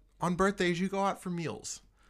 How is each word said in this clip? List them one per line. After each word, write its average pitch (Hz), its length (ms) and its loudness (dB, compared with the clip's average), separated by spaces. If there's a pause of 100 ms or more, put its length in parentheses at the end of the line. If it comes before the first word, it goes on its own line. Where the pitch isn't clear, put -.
(200)
on 170 160 2
birthdays, 185 440 2
you 190 80 2
go 196 160 0
out 180 160 0
for - 100 -8
meals. 165 500 -6 (300)